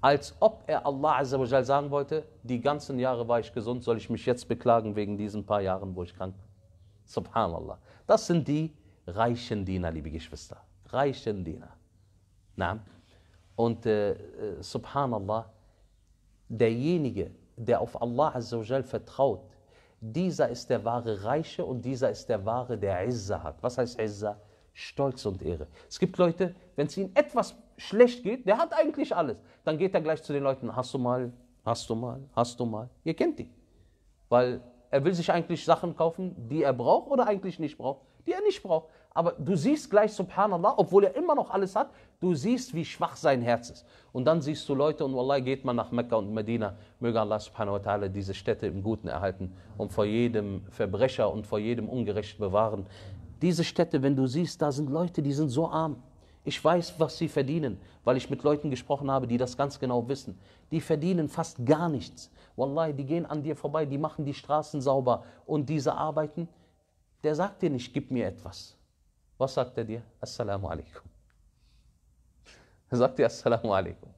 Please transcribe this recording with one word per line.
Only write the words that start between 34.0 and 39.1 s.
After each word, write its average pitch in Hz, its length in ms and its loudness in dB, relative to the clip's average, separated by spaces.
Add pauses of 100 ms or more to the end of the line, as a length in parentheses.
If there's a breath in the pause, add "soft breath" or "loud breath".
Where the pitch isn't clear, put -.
Weil 123 320 4 (300)
er 139 140 4
will 185 100 4
sich 170 160 0
eigentlich 170 340 0
Sachen 165 320 2
kaufen, 170 380 -2 (140)
die 151 140 0
er 139 100 4
braucht 123 380 4
oder 247 160 4
eigentlich 196 320 -2
nicht 151 200 -6
braucht, 127 240 -6 (240 soft breath)
die 339 60 -2
er 370 100 -4
nicht 415 200 0
braucht. 165 260 0 (240 loud breath)